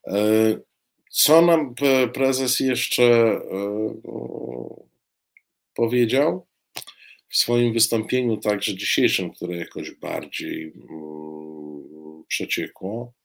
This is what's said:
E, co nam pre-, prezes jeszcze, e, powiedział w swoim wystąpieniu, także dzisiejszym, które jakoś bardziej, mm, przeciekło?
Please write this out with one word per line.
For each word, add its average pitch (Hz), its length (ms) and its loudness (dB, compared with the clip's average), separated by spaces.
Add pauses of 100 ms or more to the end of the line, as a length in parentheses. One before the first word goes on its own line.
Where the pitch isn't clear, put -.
E, 107 500 4 (540)
co 160 300 6
nam 160 340 4
pre-, 131 360 2
prezes 131 480 0
jeszcze, 127 440 0
e, 117 360 6 (2250)
powiedział 123 760 2 (840)
w - 80 -4
swoim 120 360 2
wystąpieniu, 117 640 0
także 104 380 -2
dzisiejszym, 95 560 0
które - 260 -8
jakoś 78 340 -10
bardziej, 80 840 -8 (160)
mm, 78 1400 -14
przeciekło? 95 840 -8 (120)